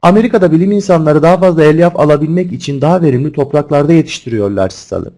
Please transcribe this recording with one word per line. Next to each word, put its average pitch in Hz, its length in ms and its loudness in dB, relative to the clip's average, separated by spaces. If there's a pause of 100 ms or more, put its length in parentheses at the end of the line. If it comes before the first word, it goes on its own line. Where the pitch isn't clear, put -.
Amerika'da 196 500 2
bilim 185 200 2
insanları 160 500 0
daha 170 160 2
fazla 170 260 2
elyaf 165 360 2
alabilmek 156 520 0
için 139 280 -8
daha 170 220 0
verimli 143 300 -2
topraklarda 147 600 -2
yetiştiriyorlar 104 760 -2
sisalı. - 500 -10